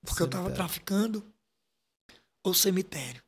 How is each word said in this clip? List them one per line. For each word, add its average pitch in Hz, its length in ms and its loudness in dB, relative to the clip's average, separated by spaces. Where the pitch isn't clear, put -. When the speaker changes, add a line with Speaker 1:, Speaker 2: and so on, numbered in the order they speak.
Speaker 1:
porque - 200 -2
eu 160 40 2
tava 180 180 -4
Speaker 2:
Cemitério. 196 100 -4
Speaker 1:
traficando, 202 760 -2
ou 185 100 0
cemitério 156 760 0